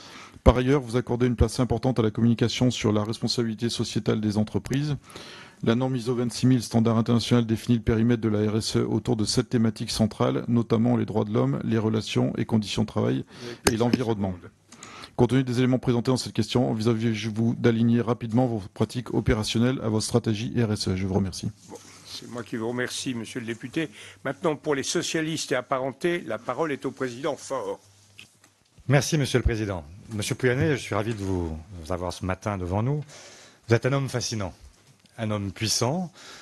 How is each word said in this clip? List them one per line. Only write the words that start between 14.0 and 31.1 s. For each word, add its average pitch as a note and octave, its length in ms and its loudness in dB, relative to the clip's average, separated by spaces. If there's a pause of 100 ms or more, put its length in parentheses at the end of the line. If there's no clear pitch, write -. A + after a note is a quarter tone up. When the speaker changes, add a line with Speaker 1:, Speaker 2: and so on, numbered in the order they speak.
Speaker 2:
cinq F2 80 -10
secondes. F2 100 -18 (640)
Speaker 1:
Compte A#2+ 140 4
tenu C3 140 4
des B2 160 -2
éléments B2+ 180 4
présentés A#2+ 320 0
dans C3 80 2
cette G#2+ 160 -6
question, A#2+ 380 0
envisagez-vous A2+ 840 0
d'aligner A#2 460 4
rapidement A#2 460 0
vos A2 160 -4 (100)
pratiques A2+ 400 -2
opérationnelles A#2+ 720 2
à - 40 -2
votre G#2+ 160 0
stratégie A2+ 480 0 (100)
R G#2+ 120 2
S - 160 -4
E ? F#2+ 60 2
Je F#2+ 120 -2
vous F#2+ 60 -2
remercie. G2 380 -2 (180)
Speaker 2:
Bon, G3 80 -16 (280)
c'est - 240 -14
moi A#2+ 140 -10
qui A#2+ 140 -8
vous A2 100 -2
remercie, B2 460 -4
monsieur A#2 260 -8
le A2+ 60 -10
député. B2 440 -6 (360)
Maintenant, D3 320 -2
pour D3 180 0
les C3+ 80 -2
socialistes D#3+ 720 -2
et - 20 2
apparentés, C3+ 720 -2
la G#2+ 140 -6
parole C#3+ 320 -4
est C3 140 -6
au C3+ 60 -2
président C3 460 -4
Faure. G#2+ 420 -6 (1080)
Speaker 3:
Merci, C#3 280 2
monsieur C3 200 0
le A2+ 60 2
président. G2+ 420 -2 (280)
Monsieur G#2 220 -4
Pouyanné, C3 360 2
je B2+ 100 -2
suis - 140 -4
ravi G#2 180 0